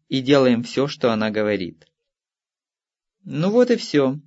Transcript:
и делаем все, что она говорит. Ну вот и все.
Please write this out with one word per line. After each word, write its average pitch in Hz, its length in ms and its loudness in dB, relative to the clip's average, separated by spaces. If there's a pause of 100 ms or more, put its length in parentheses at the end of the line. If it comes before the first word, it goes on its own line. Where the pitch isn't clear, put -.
(140)
и 131 80 -2
делаем 127 400 4
все, 127 260 -4
что 127 240 -2
она 110 200 -2
говорит. 104 560 -4 (1400)
Ну 151 260 -4
вот 240 220 2
и 233 60 0
все. 143 500 0